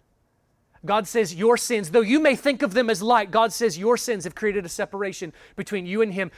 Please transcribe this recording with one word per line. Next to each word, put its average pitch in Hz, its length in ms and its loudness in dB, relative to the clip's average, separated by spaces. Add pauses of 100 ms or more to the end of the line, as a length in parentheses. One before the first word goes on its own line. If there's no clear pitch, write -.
(880)
God 202 220 0
says, 202 260 0
"Your 226 220 4
sins, 214 340 -2
though 233 120 6
you 233 180 2
may 285 160 4
think 277 260 -2
of 240 100 0
them 233 160 2
as 196 140 0
light," 214 300 2
God 226 200 4
says, 214 240 -2
"Your 220 200 2
sins 214 260 -4
have 165 140 -10
created 202 280 -2
a 170 40 -10
separation 196 640 -8 (240)
between 196 300 -8
you 202 160 0
and 208 120 -2
Him." 185 240 -4